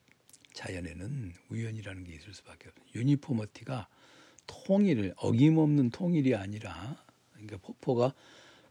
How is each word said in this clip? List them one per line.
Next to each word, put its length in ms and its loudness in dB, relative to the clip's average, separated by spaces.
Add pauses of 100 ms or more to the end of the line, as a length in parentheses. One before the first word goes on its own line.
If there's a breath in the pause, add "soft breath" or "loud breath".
(540)
자연에는 800 -10 (160)
우연이라는 560 -8
게 100 -16
있을 200 -18
수밖에 340 -20
없어요. 160 -20 (100)
유니포머티가 920 -2 (580 loud breath)
통일, 680 2
어김없는 760 4
통일이 440 2
아니라, 680 -8 (300)
그러니까 260 -16
폭포가 560 0 (560 loud breath)